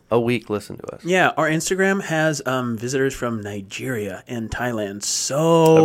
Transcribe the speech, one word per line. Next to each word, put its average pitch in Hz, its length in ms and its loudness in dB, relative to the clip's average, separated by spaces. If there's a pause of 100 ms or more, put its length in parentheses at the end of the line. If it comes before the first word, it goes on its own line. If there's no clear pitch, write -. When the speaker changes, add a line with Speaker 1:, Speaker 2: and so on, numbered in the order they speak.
Speaker 1:
a 110 100 2
week 120 300 0
listen 104 280 -6
to - 180 -12
us. - 80 -20
Speaker 2:
Yeah, 170 320 2
our 156 140 2
Instagram 190 540 0
has, 156 420 -2
um, 123 320 -2
visitors 131 360 -2
from 117 280 -4
Nigeria 104 840 -8
and 117 240 -8
Thailand, 107 540 -4
so 160 800 4